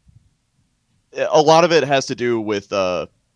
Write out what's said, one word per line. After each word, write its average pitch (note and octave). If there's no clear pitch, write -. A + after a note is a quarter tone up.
a D#3
lot D#3+
of E3
it D#3
has C3+
to C3+
do A#2+
with, G#2
uh, F2+